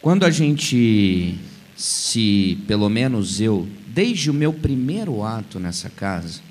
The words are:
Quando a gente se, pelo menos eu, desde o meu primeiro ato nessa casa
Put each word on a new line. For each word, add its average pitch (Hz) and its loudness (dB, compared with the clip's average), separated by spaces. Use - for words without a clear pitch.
Quando 185 4
a 175 6
gente 110 2
se, 101 0
pelo 104 2
menos 107 -2
eu, 104 2
desde 170 -2
o 143 0
meu 151 0
primeiro 147 -4
ato 107 -8
nessa 87 -8
casa 85 -8